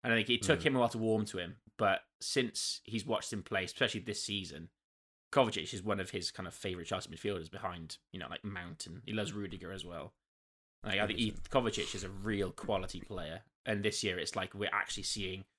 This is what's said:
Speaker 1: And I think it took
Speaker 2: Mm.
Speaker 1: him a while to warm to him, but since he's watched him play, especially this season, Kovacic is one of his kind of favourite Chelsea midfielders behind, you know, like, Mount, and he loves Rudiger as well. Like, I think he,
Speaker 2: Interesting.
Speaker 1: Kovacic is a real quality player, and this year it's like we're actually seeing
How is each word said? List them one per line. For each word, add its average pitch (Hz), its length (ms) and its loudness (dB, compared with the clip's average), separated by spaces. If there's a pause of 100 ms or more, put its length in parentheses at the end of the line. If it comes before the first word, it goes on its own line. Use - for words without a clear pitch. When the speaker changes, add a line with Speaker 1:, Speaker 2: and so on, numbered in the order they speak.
Speaker 1:
And 120 80 6
I - 20 8
think 113 140 4
it 120 120 6
took 151 200 6
Speaker 2:
Mm. - 20 -4
Speaker 1:
him 139 140 6
a - 20 6
while 120 100 8
to - 100 -2
warm 110 260 4
to 101 120 -6
him, 87 200 -4 (200)
but 98 280 4 (160)
since - 640 0
he's 107 200 -2
watched 120 280 0
him 101 100 -4
play, 95 220 0
especially 110 340 0
this 98 240 -4
season, 85 460 -6 (600)
Kovacic 107 420 4
is 101 80 -4
one 101 180 0
of 92 100 -4
his 90 220 -2
kind 92 160 -8
of 82 60 -10
favourite 90 340 -4
Chelsea 92 220 -4
midfielders 85 400 -4
behind, 90 480 -8 (140)
you 92 80 -10
know, 80 100 -8
like, - 140 -8
Mount, 87 420 -8
and 82 200 -12
he 104 80 -6
loves 104 180 -2
Rudiger 95 400 -6
as 95 140 -8
well. 85 280 -10 (680)
Like, 101 160 2
I 104 80 4
think 110 120 0
he, 113 100 4
Speaker 2:
Interesting. - 320 2
Speaker 1:
Kovacic 107 340 0
is 92 80 -4
a 95 60 -6
real 98 420 0
quality 92 500 -2
player, 87 400 -6 (240)
and 104 180 2
this 104 200 2
year 92 160 2
it's - 160 -2
like 95 180 -2
we're 98 200 0
actually 101 300 0
seeing 95 420 -4 (140)